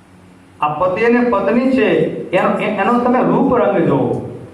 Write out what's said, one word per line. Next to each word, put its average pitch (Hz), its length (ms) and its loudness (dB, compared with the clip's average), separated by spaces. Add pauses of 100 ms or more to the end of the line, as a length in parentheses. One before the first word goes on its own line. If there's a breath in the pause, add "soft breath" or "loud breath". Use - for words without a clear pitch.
(600)
આ - 60 -2
પતિ 185 380 -2
અને 240 240 2
પત્ની 247 420 0
છે, - 580 0
એનો, 208 300 0
એ-, - 40 -4
એનો 208 360 0
તમે 247 200 2
રૂપ 254 340 2
રંગ - 240 2
જોવો. 143 520 -2 (240)